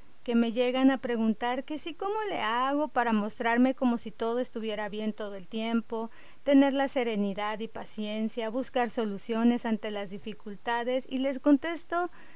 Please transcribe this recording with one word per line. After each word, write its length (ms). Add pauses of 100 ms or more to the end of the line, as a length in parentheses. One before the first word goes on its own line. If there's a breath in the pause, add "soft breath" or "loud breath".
(220)
que 120
me 180
llegan 380
a 80
preguntar 680
que 140
si 160
cómo 200 (140)
le 140
hago 460
para 260
mostrarme 600
como 220
si 140
todo 280
estuviera 520
bien 240
todo 200
el 140
tiempo, 600 (340 soft breath)
tener 300
la 140
serenidad 720
y 80
paciencia, 840
buscar 400
soluciones 760
ante 260
las 200
dificultades, 1000
y 100
les 200
contesto 720 (260 soft breath)